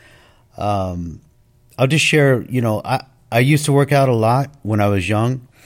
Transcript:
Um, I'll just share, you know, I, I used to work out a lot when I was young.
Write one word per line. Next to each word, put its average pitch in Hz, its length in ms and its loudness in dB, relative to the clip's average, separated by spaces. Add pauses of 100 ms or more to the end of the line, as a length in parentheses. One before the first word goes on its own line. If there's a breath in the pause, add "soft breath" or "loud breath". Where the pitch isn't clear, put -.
(580 soft breath)
Um, 92 600 -6 (580)
I'll 131 80 2
just 151 180 0
share, 139 380 2
you 123 180 -4
know, 110 240 -2
I, 123 200 -4 (280)
I 117 60 2
used 143 280 2
to 147 60 0
work 139 200 2
out 135 180 2
a 123 40 2
lot 117 360 0 (120)
when 104 180 -2
I 101 80 2
was 98 200 -2
young. 117 380 -2 (200 loud breath)